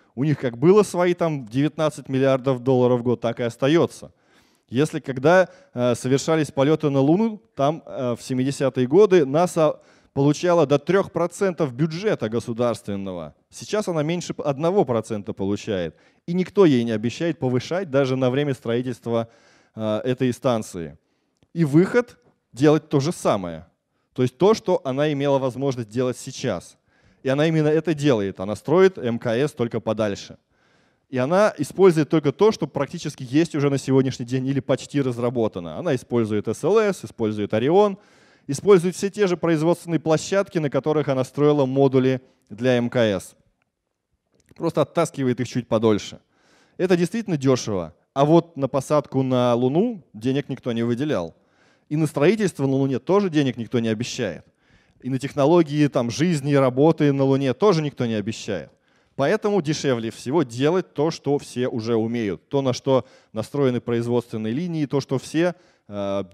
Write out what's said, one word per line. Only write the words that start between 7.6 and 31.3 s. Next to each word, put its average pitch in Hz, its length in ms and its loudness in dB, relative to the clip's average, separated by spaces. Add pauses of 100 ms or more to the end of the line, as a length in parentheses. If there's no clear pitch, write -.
э, 123 300 -6
в - 60 -18
семидесятые 131 680 -2
годы 180 380 6
наса 156 560 0 (320)
получала 151 520 2
до 139 140 2
трех 180 320 0
процентов 170 640 -2
бюджета 160 560 -2
государственного. 104 1080 -6 (140)
Сейчас 214 380 -6
она 165 160 -2
меньше 165 300 -4
п-, - 100 -10
одного 165 420 0
процента 110 480 -4
получает. 98 640 -4 (300)
И 170 80 -6
никто 185 320 2
ей 127 200 4
не 117 60 -4
обещает 120 480 -4
повышать 139 500 -4
даже 131 260 0
на 131 140 0
время 139 240 -2
строительства, 117 720 -4 (480)
э, 107 300 -4
этой 127 260 0
станции. 107 640 -4 (560)
И 170 120 2
выход 185 520 2 (360)
делать 151 340 2
то 147 140 0
же 151 100 -2
самое. 92 540 -4 (480)
То - 80 -4
есть 127 160 -2
то, 202 160 4
что 196 320 -2
она 143 260 -2
имела 139 280 0
возможность 127 500 -4
делать 123 280 -4
сейчас. - 600 -8 (460)
И 131 60 -2
она 143 160 2
именно 160 220 2
это 160 260 0
делает. 120 460 0
Она 101 160 -6
строит 185 420 2
М 117 220 -4
К - 80 -6
С 127 240 0
только 117 280 -4
подальше. 107 580 -4 (720)
И 135 80 -6
она 180 400 2